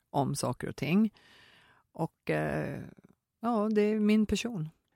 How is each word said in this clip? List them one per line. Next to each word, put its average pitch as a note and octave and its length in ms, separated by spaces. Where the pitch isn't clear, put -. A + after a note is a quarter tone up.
om C#3 240
saker - 340
och - 80
ting. G3 340
Och, - 380
eh, D3+ 500
ja, A3 320
det G#3 100
är G#3+ 180
min G#3+ 260
person. G3 420